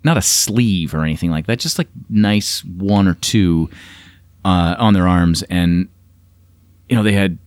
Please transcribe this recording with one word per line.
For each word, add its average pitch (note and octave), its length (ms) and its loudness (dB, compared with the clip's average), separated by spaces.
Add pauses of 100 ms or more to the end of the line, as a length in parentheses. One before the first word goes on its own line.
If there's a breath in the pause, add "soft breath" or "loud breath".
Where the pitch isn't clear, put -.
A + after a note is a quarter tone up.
not D#3 140 2
a G#2 60 0
sleeve G2+ 720 0
or D#2 100 -2
anything D#2+ 260 -2
like D#2 160 -4
that, A#2 140 -4
just, - 180 -6
like, F3 100 -4 (200)
nice G#2 560 0
one G2 420 0
or F2+ 80 2
two, E2+ 540 0 (760 loud breath)
uh, F2 340 2
on A2 160 2
their F2+ 120 2
arms. F2 440 2
And, F2 380 0 (1000)
you B2+ 80 0
know, A2 60 0
they G#2+ 100 0
had G2 240 0 (100)